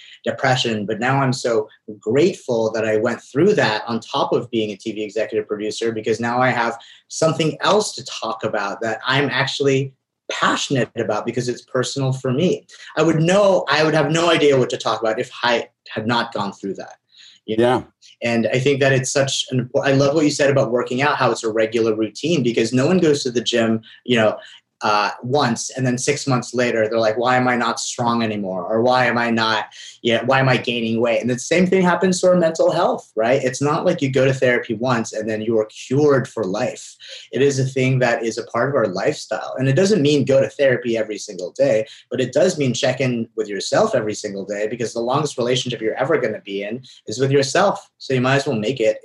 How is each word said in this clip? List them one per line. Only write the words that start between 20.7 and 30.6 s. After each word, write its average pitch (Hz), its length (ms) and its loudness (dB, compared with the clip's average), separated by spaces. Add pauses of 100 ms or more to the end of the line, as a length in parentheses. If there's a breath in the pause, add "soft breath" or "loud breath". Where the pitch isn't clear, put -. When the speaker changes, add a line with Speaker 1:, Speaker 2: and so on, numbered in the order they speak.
Speaker 1:
working 123 320 -2
out, 143 140 2
how 123 160 2
it's - 100 -4
a 113 80 -2
regular 110 420 2
routine, 117 520 -2
because 117 280 0
no 127 140 2
one 185 120 4
goes 151 260 2
to 127 80 -4
the 120 80 0
gym, 113 420 0 (220 loud breath)
you 120 100 0
know, 107 240 2 (460 loud breath)
uh, 104 260 2 (120)
once, 123 540 0
and 131 100 -2
then 123 100 0
six 139 300 -4
months 127 280 -2
later, 113 340 2
they're 113 100 0
like, 110 180 2
"Why 123 200 2
am 127 100 2
I 123 80 2
not 117 240 -2
strong 117 420 -2
anymore?" 101 440 -4
Or, 113 180 0
"Why 127 240 4
am 117 100 0
I 120 140 0
not, 110 360 0 (360 loud breath)
yeah, 117 220 0
why 135 160 4
am 131 80 2
I 127 80 4
gaining 117 440 -2